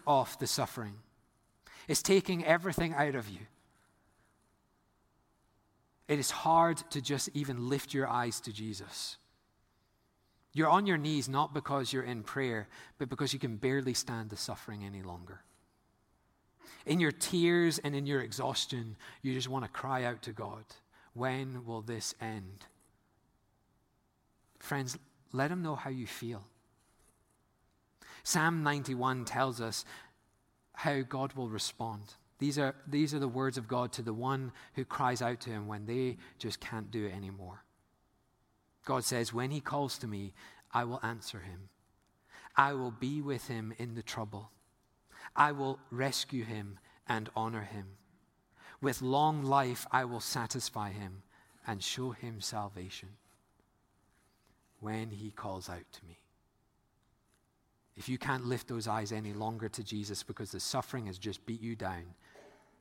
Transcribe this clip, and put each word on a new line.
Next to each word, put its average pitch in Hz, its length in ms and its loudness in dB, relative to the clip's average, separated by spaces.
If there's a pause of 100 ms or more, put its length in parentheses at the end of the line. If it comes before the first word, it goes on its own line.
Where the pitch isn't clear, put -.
of 135 320 4
the 135 80 0
suffering. 113 500 0 (920)
It's - 160 2
taking 185 420 6
everything 165 480 4
out 143 220 4
of 113 120 -2
you. 104 200 -10 (2500)
It 147 120 4
is 131 100 2
hard 165 480 6 (140)
to 147 100 -2
just 135 320 0
even 127 360 -2
lift 139 240 0
your 135 140 2
eyes 120 340 2
to 110 120 -8
Jesus. 101 640 -8 (1400)
You're 156 160 6
on 190 160 8
your 185 120 6
knees 147 300 2
not 143 260 2
because 139 380 0
you're 131 120 2
in 120 200 -4
prayer, 117 460 0 (280)
but 131 120 -2
because 135 240 0
you 135 60 -4
can 117 180 -2
barely 127 360 2
stand 113 360 -2
the 104 80 -6
suffering 104 460 -6
any 98 180 -6
longer. 90 400 -10 (1400)
In 165 140 6
your 156 120 8
tears 170 680 6
and 143 160 0
in 139 100 0
your 139 160 2
exhaustion, 117 760 -2 (260)
you 131 120 0
just 127 160 -2
want 131 160 -2
to - 60 -8
cry 131 340 0
out 117 180 -2
to 113 100 -8
God, 107 300 -8 (500)
"When 127 520 -2
will 113 160 -4
this 110 400 -4
end?" 101 440 -8 (1900)
Friends, 135 380 -2 (360)
let 135 180 2
him 180 100 0
know 156 140 -2
how 139 140 -6
you 127 180 -4
feel. 113 400 -8 (1800)
Psalm 165 400 4
ninety-one 131 640 2
tells 127 340 2
us 113 240 -2 (880)
how 143 280 2
God 131 320 -2
will 127 160 -4
respond. 107 680 -6 (240)
These 139 200 2
are, 139 160 2 (100)
these 147 280 4
are 151 60 0
the 139 80 2
words 131 300 0
of 113 100 -4
God 123 260 2
to - 80 -6
the 113 120 -2
one 127 380 0 (240)
who 131 100 -2
cries 123 360 2
out 120 200 0
to - 80 -8
him 104 180 -4
when 104 180 -6
they 123 320 0 (200)
just 107 220 -6
can't 107 320 -8
do 107 140 -2
it 95 80 -4
anymore. 98 500 -10 (1200)
God 131 180 0
says, 117 300 0
"When 127 180 -2
he 151 80 -2
calls 143 380 -2
to 123 100 -8
me, 101 260 -6 (380)
I 120 120 2
will 120 200 -4
answer 113 360 -6
him. 92 300 -12 (840)
I 139 180 6
will 127 180 -2
be 131 300 -2
with 139 260 -4
him 113 300 -4
in 117 180 -6
the 117 80 -6
trouble. 107 480 -6 (840)
I 147 160 8
will 135 280 0 (120)
rescue 127 540 0
him 101 340 -8 (280)
and 110 280 0
honor 113 280 0
him. 98 340 -10 (840)
With 135 200 0
long 143 420 4
life, 135 480 4
I 131 140 4
will 120 140 -6
satisfy 113 720 -4
him 95 320 -8 (420)
and 101 180 -4
show 127 280 -2
him 113 280 -10
salvation 98 800 -6 (1600)
when 110 320 -4
he 104 200 -8
calls 95 380 -8
out 87 220 -12
to - 140 -20
me." 85 140 -20 (1800)
If - 120 -12
you 127 120 -2
can't 131 260 -2
lift 123 220 -2
those 113 200 -4
eyes 110 240 0
any 107 220 -4
longer 110 360 -4
to 110 140 -8
Jesus 104 380 -4
because - 300 -8
the 98 80 -8
suffering 123 480 -2
has 92 100 -8
just 98 300 -8
beat 113 140 -6
you 113 140 -4
down, 90 380 -6 (680)